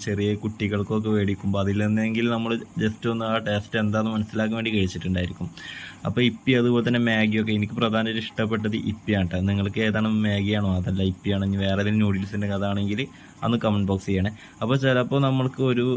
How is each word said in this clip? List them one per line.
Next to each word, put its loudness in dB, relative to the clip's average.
ചെറിയ 0
കുട്ടികൾക്കൊക്കെ -2
മേടിക്കുമ്പോൾ 0
അതിൽ 0
നിന്നെങ്കിലും 0
നമ്മൾ -2
just -2
ഒന്ന് -2
ആ 2
ടേസ്റ്റ് 0
എന്താണെന്ന് 0
മനസ്സിലാക്കാൻ -2
വേണ്ടി -2
കഴിച്ചിട്ടുണ്ടായിരിക്കും. -2
അപ്പോൾ 0
ഇപ്പി -2
അതുപോലെ 4
തന്നെ 2
മാഗിയൊക്കെ 2
എനിക്ക് -2
പ്രധാനമായിട്ട് 0
ഇഷ്ടപ്പെട്ടത് -2
ഇപ്പിയാണ് 0
ട്ടോ. -2
നിങ്ങൾക്ക് 0
ഏതാണ്, 0
മാഗിയാണോ 0
അതല്ല -2
ഇപ്പിയാണോ, -2
ഇനി 0
വേറെ 0
ഏതെങ്കിലും 2
നൂഡിൽസിൻ്റെ -2
കഥ -2
ആണെങ്കിൽ -2
അന്ന് 2
കമന്റ് 2
ബോക്സ് 0
ചെയ്യണേ. 2
അപ്പോൾ 2
ചിലപ്പോൾ 2
നമ്മൾക്ക് 0
ഒരു 2